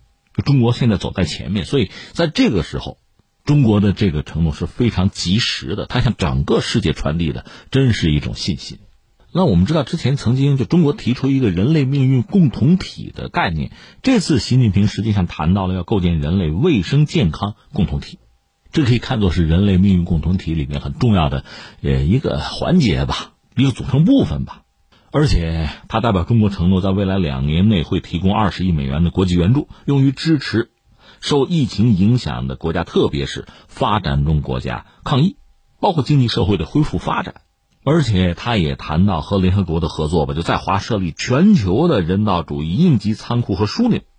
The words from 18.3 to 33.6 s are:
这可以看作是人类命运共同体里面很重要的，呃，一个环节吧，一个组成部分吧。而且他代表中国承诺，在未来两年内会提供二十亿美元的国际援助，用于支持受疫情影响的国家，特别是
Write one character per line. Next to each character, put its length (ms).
这 140
可 80
以 40
看 220
作 100
是 160
人 200
类 120
命 200
运 80
共 160
同 160
体 180
里 100
面 140
很 140
重 200
要 140
的， 160
呃， 220
一 160
个 200
环 400
节 260
吧， 280
一 80
个 80
组 120
成 220
部 180
分 220
吧。 180
而 160
且 420
他 120
代 140
表 100
中 160
国 100
承 200
诺， 120
在 80
未 160
来 140
两 260
年 240
内 140
会 160
提 200
供 140
二 160
十 160
亿 60
美 140
元 180
的 80
国 140
际 100
援 180
助， 140
用 180
于 80
支 280
持 320
受 260
疫 200
情 300
影 220
响 300
的 80
国 180
家， 100
特 240
别 180
是 200